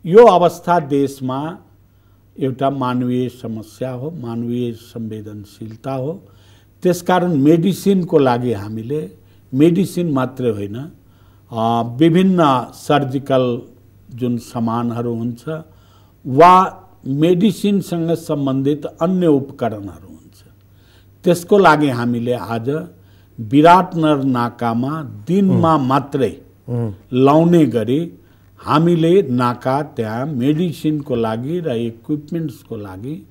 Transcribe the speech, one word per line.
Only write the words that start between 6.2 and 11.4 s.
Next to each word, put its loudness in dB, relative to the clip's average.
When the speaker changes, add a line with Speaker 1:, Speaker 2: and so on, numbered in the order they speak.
Speaker 1:
त्यसकारण 0
मेडिसिनको 2
लागि 2
हामीले -8
मेडिसिन 0
मात्रै -2
होइन, -8